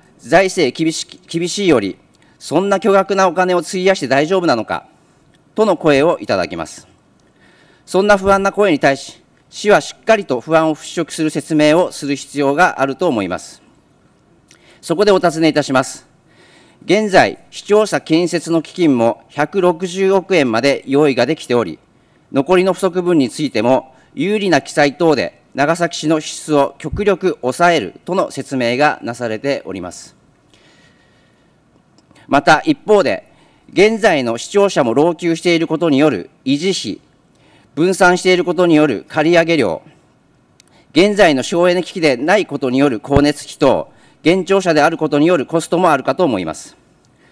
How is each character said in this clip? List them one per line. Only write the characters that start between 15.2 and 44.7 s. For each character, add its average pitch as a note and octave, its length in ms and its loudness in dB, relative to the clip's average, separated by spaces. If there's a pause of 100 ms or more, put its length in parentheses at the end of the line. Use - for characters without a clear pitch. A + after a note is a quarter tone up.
ね D#3+ 80 2
い D3+ 60 2
た D3 80 0
し C3+ 120 -4
ま C3 100 2
す。 - 240 -16 (760)
現 G#3 280 0
在、 C3+ 260 2 (140)
市 - 100 -16
庁 G#3 240 2
舎 D#3 160 -4
建 E3 260 0
設 D#3+ 220 -6
の E3 140 0
基 - 100 -20
金 D#3 240 2
も - 320 0
百 D#3 320 -4
六 F3+ 240 0
十 F#3+ 260 -2
億 F#3+ 240 0
円 C3+ 160 2
ま A2+ 80 0
で C3 280 0
用 D3 200 2
意 C#3 60 2
が A#2+ 140 0
で D#3 80 -2
き - 100 -12
て - 80 -2
お A#2+ 100 2
り、 E2+ 140 -10 (540)
残 C#3 260 2
り F3+ 60 4
の F#3+ 100 0
不 F3 60 -14
足 F3+ 240 -4
分 F3 160 0
に B2+ 100 0
つ - 140 -8
い C3 80 -4
て G#2+ 100 -2
も、 B2 320 0 (220)
有 G3 240 -2
利 G3 100 -2
な D3 120 2
記 - 120 -12
載 C#3+ 220 0
等 E3 200 2
で G#2 240 -4 (140)
長 C#3+ 220 0
崎 E3+ 200 -4
市 - 120 -6
の D#3 120 0
支 D#3 100 -10
出 - 260 -6
を C#3 240 2
極 D#3 260 -6
力 F#3 360 -2
抑 E3+ 280 0
え E3 100 2
る G2 140 -6 (120)
と F3 100 -6
の F#3 160 -2
説 C3+ 260 -8
明 A#2+ 180 -2
が C#3+ 280 0
な A2+ 100 -8
さ A#2+ 140 -8
れ A2 100 -6
て C3+ 280 -6
お F#2+ 80 -10
り F#2 80 -10
ま F2+ 100 -12
す。 - 240 -20 (2000)
ま C#3 140 2
た D3+ 240 4
一 D#3 180 2
方 G#3 200 4
で、 G#2+ 280 -4 (400)
現 G#3+ 300 2
在 F3 220 2
の A#2 160 -4
市 - 80 -14
庁 G3+ 200 2
舎 F3 160 0
も A2+ 120 -2
老 D#3 160 4
朽 E3 240 -4
し E3 60 -8
て F3 140 0
い E3 40 0
る E3 80 -4
こ D#3 100 -4
と E3 140 0
に C3+ 80 2
よ D3+ 100 4
る G2 220 -4 (120)
維 C3+ 140 -2
持 F3+ 140 -4
費、 - 300 -8 (720)
分 F3 180 0
散 F3+ 240 2
し - 60 -8
て F#3 100 4
い F3 40 2
る F3 60 -2
こ F3 120 -4
と F3+ 100 2
に E3+ 80 4
よ D3+ 140 4
る G#2 200 -4
借 D#3 220 -2
り E3+ 80 4
上 E3 80 4
げ E3 120 0
料、 G2 260 -2 (1080)
現 G3+ 220 4
在 F3+ 200 4
の B2+ 80 -2
省 F3 260 0
エ F3 60 2
ネ F3+ 80 -2
機 - 100 -16
器 F#3 80 -8
で C#3+ 160 2
な D#3+ 200 0
い F#3 100 -2
こ C#3+ 100 -8
と C3 140 -2
に B2+ 80 2
よ C#3+ 100 4
る A2+ 80 -2
光 C#3 240 0
熱 D3 220 0
費 - 140 -18
等、 A2 340 2 (320)
現 F3 240 2
庁 G3 140 2
舎 F3 140 0